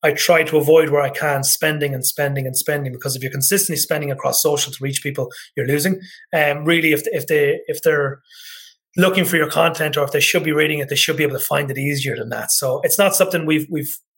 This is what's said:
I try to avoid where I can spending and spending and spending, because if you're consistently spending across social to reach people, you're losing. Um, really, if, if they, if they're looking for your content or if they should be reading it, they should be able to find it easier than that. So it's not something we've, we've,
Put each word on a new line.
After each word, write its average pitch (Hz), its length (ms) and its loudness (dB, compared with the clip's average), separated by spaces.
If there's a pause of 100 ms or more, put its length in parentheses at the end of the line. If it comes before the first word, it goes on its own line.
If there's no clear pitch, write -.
I 147 100 2
try 160 300 4
to 156 160 2
avoid 151 320 6
where 143 120 2
I 135 80 -2
can 139 320 -2
spending 147 520 0
and 127 120 -4
spending 139 400 -2
and 127 100 -4
spending, 143 360 -2
because 131 240 -6
if 127 60 -8
you're 131 100 -6
consistently 160 480 0
spending 147 300 -2
across 131 320 -2
social 143 300 0
to - 100 -14
reach 135 200 -4
people, 135 280 -6 (260)
you're 123 100 -4
losing. 151 340 0 (340)
Um, 147 300 0
really, 160 280 2
if, 147 140 0
if 151 220 -4
they, 147 380 2
if - 160 -6
they're 143 380 0 (760)
looking 185 280 4
for 170 120 0
your 156 140 2
content 165 460 0
or 147 60 2
if 139 80 -2
they - 100 2
should - 220 2
be 156 80 -2
reading 151 300 2
it, 139 80 -6
they 143 80 -2
should 151 200 0
be 151 60 0
able 135 160 0
to - 60 -4
find 143 260 -2
it 139 80 -6
easier 139 380 -2
than 117 140 -8
that. 113 200 -6
So 131 320 0
it's - 160 0
not 196 160 4
something 180 320 0
we've, 151 240 0
we've, 143 260 -6 (220)